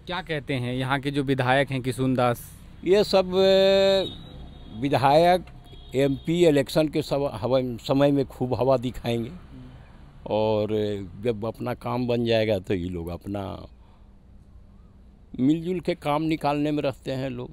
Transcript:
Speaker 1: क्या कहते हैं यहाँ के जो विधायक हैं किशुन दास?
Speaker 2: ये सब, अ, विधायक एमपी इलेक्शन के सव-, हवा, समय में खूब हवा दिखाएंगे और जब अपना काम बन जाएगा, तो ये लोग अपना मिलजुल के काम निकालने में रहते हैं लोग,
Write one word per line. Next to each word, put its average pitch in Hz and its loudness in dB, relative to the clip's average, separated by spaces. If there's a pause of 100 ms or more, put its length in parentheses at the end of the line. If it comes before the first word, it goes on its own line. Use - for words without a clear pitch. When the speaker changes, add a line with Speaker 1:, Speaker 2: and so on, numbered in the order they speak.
Speaker 1:
क्या 180 -6
कहते 147 -4
हैं 123 -2
यहाँ 131 -2
के 139 -4
जो 143 -2
विधायक 131 2
हैं 131 -4
किशुन 131 0
दास? 123 0 (340)
Speaker 2:
ये 190 4
सब, 190 2
अ, 190 2
विधायक 143 4 (500)
एमपी 143 2
इलेक्शन 151 4
के 147 -2
सव-, 139 -2
हवा, 127 0
समय 135 2
में 139 2
खूब 127 -4
हवा 131 2
दिखाएंगे 117 -4 (960)
और 107 0 (540)
जब 110 -4
अपना 117 -6
काम 123 -4
बन 120 0
जाएगा, 110 2
तो 95 -4
ये 90 -4
लोग 85 -8
अपना 92 -10 (1700)
मिलजुल 165 0
के 170 -4
काम 151 -2
निकालने 151 -2
में 147 -2
रहते 135 -6
हैं 131 -6
लोग, 123 -10